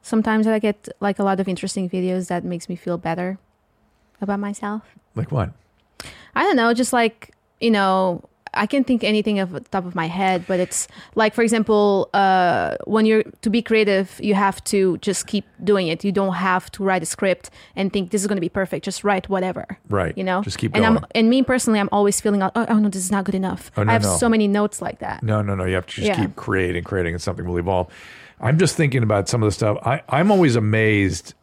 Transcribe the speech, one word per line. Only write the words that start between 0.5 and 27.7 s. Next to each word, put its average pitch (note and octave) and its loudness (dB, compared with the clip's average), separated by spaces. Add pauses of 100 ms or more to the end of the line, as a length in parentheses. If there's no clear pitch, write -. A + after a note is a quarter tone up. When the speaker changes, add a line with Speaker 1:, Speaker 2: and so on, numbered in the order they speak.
Speaker 1:
get, G#3 -2 (120)
like, G3+ -2
a G3+ 0
lot F#3+ 0
of F#3+ -2
interesting F#3 -6
videos F3+ -2
that F3 -4
makes F3 -8
me F3 -8
feel F3 -6
better F3+ -6 (800)
about G3+ -4
myself. G#3 -8 (320)
Speaker 2:
Like - -6
what? B2 -2 (840)
Speaker 1:
I - 0
don't F#4 4
know, A#3 4
just, A#3+ 0
like, A#3 0 (280)
you A3+ 2
know, F#3+ 2 (300)
I G#3+ 0
can't C4+ 0
think B3 0
anything G#3+ 0
off F#3 -2
the E3+ -10
top F#3 -6
of F3 -12
my E3 -2
head, F#3 0
but F3+ 0
it's - -4 (280)
like, G#3+ 2
for - -2
example, G#3 2
uh, F3+ 2
when A3 2
you're, G#3+ 4 (180)
to - -2
be A3+ 0
creative, G3+ 0
you G#3 0
have G3 0
to F#3+ 2
just - -4
keep G3+ -4 (180)
doing F#3+ 2
it. E3 -4
You G3+ 0
don't F#3+ 0
have F#3 -2
to G3 -8
write F#3 0
a D#3+ -8
script - -4 (280)
and F#3+ -2
think, F#3 -4
"This G#3 0
is G3 -4
gonna G3+ -2
be E3+ -4
perfect." - -4
Just - -8
write G3+ 0
whatever. F#3 -4 (100)
Speaker 2:
Right. F#2+ 0
Speaker 1:
You F#2+ -4
know? G2 -2
Speaker 2:
Just G#2+ -6
keep - -4
Speaker 1:
And A3 4
I'm, A3+ 4
Speaker 2:
going. - -4
Speaker 1:
and A3+ 4
me C4 4
personally, A#3+ 2
I'm G3+ -2
always G3+ 2
feeling G3+ 0
like, F#3+ 0
"Oh, A3+ 0
oh G#3+ 4
no, G#3 4
this F#3+ -6
is F#3 -6
not G3 0
good G3 -2
enough." F#3 -4
Speaker 2:
Oh, G#3 0
no, G#3 2
Speaker 1:
I A3+ 6
have G#3+ 2
Speaker 2:
no. G2+ 2
Speaker 1:
so A#3+ 2
many A3 4
notes G#3 0
like - -8
that. - -8
Speaker 2:
No, G#2+ 2
no, G2+ -2
no. F#2 -4
You F#2 0
have F2+ -2
to - -16
just - -2
Speaker 1:
Yeah. F#3+ 0
Speaker 2:
keep G2+ -4
creating, F2+ -2
creating, F2 -2
and F2 -8
something F2 -6
will F2 -2
evolve. F2+ -2 (480)